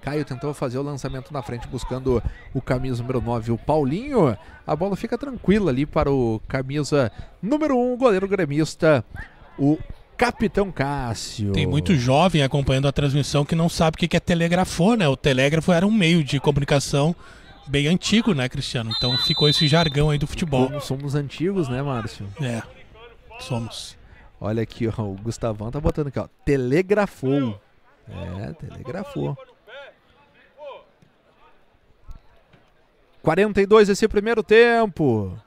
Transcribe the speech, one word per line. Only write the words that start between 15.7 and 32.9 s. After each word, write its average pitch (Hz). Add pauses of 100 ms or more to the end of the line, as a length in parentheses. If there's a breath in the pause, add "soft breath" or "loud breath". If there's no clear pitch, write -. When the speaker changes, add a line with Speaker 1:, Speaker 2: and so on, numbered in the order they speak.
Speaker 2:
era 170
um 208
meio 175
de 139
comunicação 143 (500 loud breath)
bem 143
antigo, 202
né, 127
Cristiano? 127
Então 127
ficou -
esse 151
jargão 151
aí 147
do 147
futebol. 139
Speaker 1:
Como 143
somos 139
antigos, 151
né, 123
Márcio? 117 (120)
Speaker 2:
É, 120 (760)
somos. - (420 soft breath)
Speaker 1:
Olha 110
aqui, 113
ó, 110
o 101
Gustavão 110
tá 139
botando 156
aqui, -
ó, - (160)
telegrafou. 139 (480)
É, 90
telegrafou. 143 (3750)